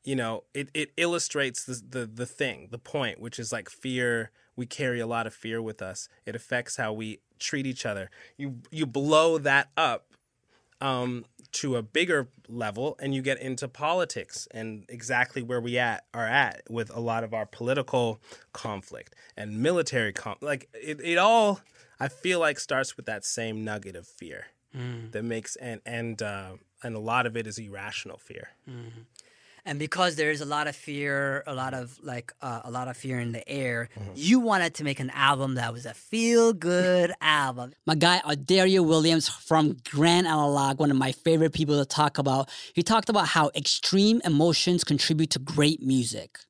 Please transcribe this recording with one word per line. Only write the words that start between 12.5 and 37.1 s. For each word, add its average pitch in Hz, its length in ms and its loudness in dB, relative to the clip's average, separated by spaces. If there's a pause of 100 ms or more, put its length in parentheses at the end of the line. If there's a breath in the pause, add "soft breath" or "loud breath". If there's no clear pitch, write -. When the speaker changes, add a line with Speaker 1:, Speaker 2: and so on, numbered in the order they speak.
Speaker 1:
and 139 140 -4
you 135 80 -4
get 135 180 -2
into 131 260 -8
politics 156 840 -4
and 110 400 -10
exactly 123 520 -2
where 120 180 -4
we 120 180 -4
at, 117 340 -2
are 117 140 -4
at 120 420 0
with 113 260 -6
a 120 60 -6
lot 117 240 -2
of 107 80 -8
our 110 140 -6
political 123 720 -2 (320 loud breath)
conflict - 640 -12 (240 soft breath)
and 107 240 -8
military 143 500 0
con-, - 300 -8
like, 143 320 -6
it, 147 280 -12
it 170 160 0
all, 208 420 6 (380 soft breath)
I 139 100 -2
feel 180 320 -2
like, 147 200 0
starts 131 360 -2
with - 100 -12
that 107 180 -8
same 110 400 -4
nugget 98 320 -8
of 85 100 -16
fear - 400 -16 (300)
Speaker 2:
Mm. 120 360 -10
Speaker 1:
that 107 100 -6
makes, 113 340 -6
and, 120 300 -12
and, 117 340 -6
uh, 98 300 -8 (320)
and 120 120 -8
a 107 40 -6
lot 113 260 0
of 113 100 -4
it 117 120 -6
is 107 120 -12
irrational 101 600 -12
fear. - 320 -18 (180)
Speaker 2:
Mm-hmm. 117 340 -16 (640 soft breath)
And 147 140 -6
because 165 380 0
there 151 140 2
is 151 120 -2
a - 20 -6
lot 147 220 -2
of 147 100 -6
fear, 139 720 -4
a 147 80 -8
lot 131 180 -4
of, 127 300 -10
like, 123 400 -10
uh, 120 200 -6
a 117 80 -14
lot 127 160 -6
of 127 80 -10
fear 131 240 -6
in 117 140 -4
the 113 160 -10
air, 123 400 -4 (100)
Speaker 1:
Mm-hmm. 101 180 -10
Speaker 2:
you 190 240 6
wanted 190 340 2
to 151 100 -8
make 139 160 -2
an 131 100 -4
album 135 440 2
that 117 180 -2
was 120 140 -12
a 110 80 -12
feel-good 180 1200 4